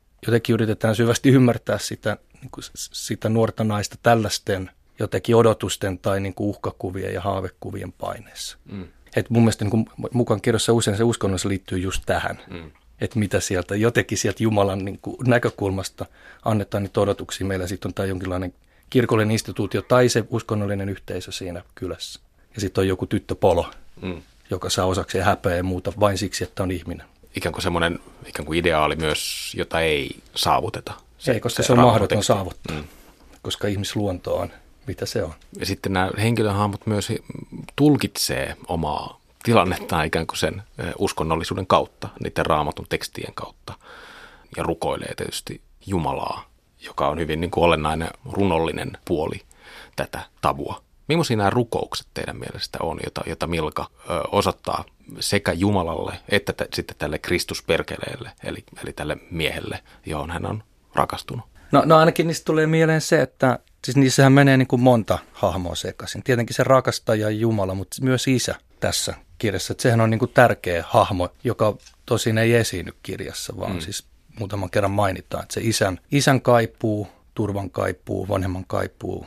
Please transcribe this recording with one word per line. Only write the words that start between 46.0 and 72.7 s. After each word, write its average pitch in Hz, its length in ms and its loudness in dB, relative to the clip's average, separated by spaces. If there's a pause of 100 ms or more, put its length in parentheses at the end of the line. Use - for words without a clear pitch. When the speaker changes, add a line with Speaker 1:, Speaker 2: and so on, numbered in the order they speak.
Speaker 2:
joka - 220 -2
on 76 100 -2
hyvin 80 220 -2
niin 87 100 -2
kuin 82 140 2
olennainen 80 440 2 (240)
runollinen 82 600 0 (120)
puoli 80 360 -2 (560)
tätä - 240 -6 (200)
tabua. 69 420 -2 (260)
Millaisia 147 280 2
nämä 101 140 4
rukoukset - 640 -2
teidän - 220 -6
mielestä - 460 -10
on, 80 220 -4
jota, - 220 -8
jota 78 200 -4
Milka, 78 400 -4 (240)
ö, 85 100 0 (120)
osoittaa 90 520 0 (360)
sekä - 320 0
Jumalalle 85 600 0 (160)
että 101 240 0
tä-, - 220 -6
sitten - 240 -8
tälle 76 200 -4
Kristusperkeleelle, - 1120 -4 (140)
eli, 92 200 -8 (180)
eli - 100 -10
tälle 76 240 -6 (140)
miehelle, 76 500 -4 (260)
johon 76 240 -6
hän 85 160 -6
on 107 160 -6 (320)
rakastunut? - 500 -2 (280)
Speaker 1:
No, 143 140 6
no 160 100 8
ainakin 165 300 6
niistä 165 180 -6
tulee 156 220 2
mieleen 160 340 4
se, 156 220 2
että 131 360 2 (260)
siis 127 120 -2
niissähän 135 360 8
menee 139 240 8
niin 131 120 4
kuin 123 140 2
monta 113 360 4 (140)
hahmoa 90 420 -2
sekaisin. - 480 -8
Tietenkin 120 340 0
se 131 80 2
rakastaja 117 640 2
Jumala, 107 440 0
mutta 98 300 -8
myös 127 240 2
isä 127 260 2 (260)
tässä - 340 -2 (240)
kirjassa. 95 340 -2
Että - 100 -6
sehän 117 180 4
on 110 100 4
niin 110 80 2
kuin 120 160 0
tärkeä 101 540 4
hahmo, 92 400 2 (160)
joka 110 320 0 (300)
tosin 110 320 0
ei 113 160 4
esiinny 101 380 0 (100)